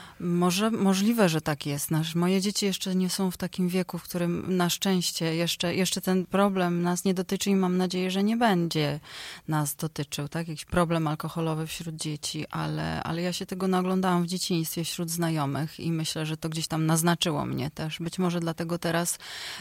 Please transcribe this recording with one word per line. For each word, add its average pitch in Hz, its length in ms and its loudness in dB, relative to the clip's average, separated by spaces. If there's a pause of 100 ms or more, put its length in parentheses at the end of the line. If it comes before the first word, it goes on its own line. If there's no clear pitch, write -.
(200)
Może, 175 500 2
możliwe, 202 580 4
że 160 120 2
tak 151 260 -2
jest. 143 240 -4
Nasz, 160 240 0
moje 180 260 2
dzieci 202 260 0
jeszcze 190 280 -2
nie 185 160 2
są 190 200 0
w 180 60 -10
takim 180 320 -2
wieku, 180 300 -2
w 165 40 -8
którym 175 540 -2
na 175 140 4
szczęście 170 640 0
jeszcze, 170 400 0
jeszcze 185 260 0
ten 185 260 2
problem 185 560 2
nas 175 220 0
nie 190 100 4
dotyczy 190 360 0
i 196 60 6
mam 180 200 4
nadzieję, 185 340 0
że 190 120 0
nie 214 140 2
będzie 165 640 2 (480)
nas 151 260 0
dotyczył, 151 540 -6
tak? 170 200 -6
Jakiś 156 160 -8
problem 165 420 2
alkoholowy 160 600 -2
wśród 160 300 -8
dzieci, 151 540 -6
ale, 156 520 -4
ale 165 200 -2
ja 180 100 -2
się 185 140 -6
tego 190 220 -2
naoglądałam 185 540 2
w 175 40 2
dzieciństwie 170 580 -2
wśród 170 260 -4
znajomych 156 720 -2
i 165 120 -2
myślę, 160 340 -2
że 156 100 -4
to 160 120 -6
gdzieś 160 180 -2
tam 160 200 0
naznaczyło 160 600 2
mnie 131 240 -4
też. 156 280 -6
Być 170 200 -6
może 175 220 2
dlatego 165 380 -4
teraz 170 400 0 (420)